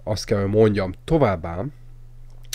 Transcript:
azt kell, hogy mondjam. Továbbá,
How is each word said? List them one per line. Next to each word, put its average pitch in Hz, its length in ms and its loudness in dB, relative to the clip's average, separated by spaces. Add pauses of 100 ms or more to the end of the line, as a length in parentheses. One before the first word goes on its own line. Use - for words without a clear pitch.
azt 104 220 -4
kell, 101 160 0
hogy 98 80 0
mondjam. 104 440 4 (100)
Továbbá, 95 600 0 (880)